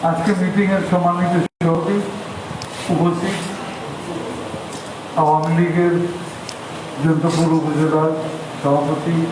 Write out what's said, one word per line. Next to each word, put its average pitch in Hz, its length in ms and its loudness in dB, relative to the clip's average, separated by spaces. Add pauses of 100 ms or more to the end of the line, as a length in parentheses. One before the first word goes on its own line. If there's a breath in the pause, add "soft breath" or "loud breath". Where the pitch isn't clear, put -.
(100)
আজকে 185 200 0 (100)
মিটিং 190 260 2 (100)
এর 175 160 0
সম্মানিত 180 420 2 (280)
সভাপতি 165 340 2 (960)
উপস্থিত, 170 420 2 (1900)
আওয়ামী 156 360 4
লীগের 170 360 4 (1080)
জয়ন্তপুর 160 480 2 (100)
উপজেলার 156 520 2 (500)
সভাপতি 151 540 2 (160)